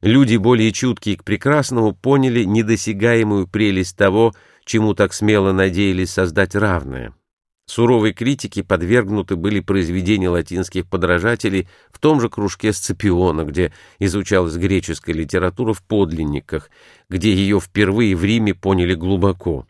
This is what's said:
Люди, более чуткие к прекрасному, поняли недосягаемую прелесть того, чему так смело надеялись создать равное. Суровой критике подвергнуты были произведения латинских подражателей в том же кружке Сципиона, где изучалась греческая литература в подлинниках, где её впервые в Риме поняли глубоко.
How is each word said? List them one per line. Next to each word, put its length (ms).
Люди, 360
более 340
чуткие 460
к 60
прекрасному, 680
поняли 500
недосягаемую 1040
прелесть 480
того, 380
чему 320
так 180
смело 380
надеялись 600
создать 440
равное. 580
Суровой 460
критике 500
подвергнуты 720
были 240
произведения 680
латинских 580
подражателей 800
в 60
том 240
же 80
кружке 440
Сципиона, 720
где 300
изучалась 580
греческая 600
литература 580
в 80
подлинниках, 880
где 240
её 260
впервые 560
в 80
Риме 300
поняли 400
глубоко. 760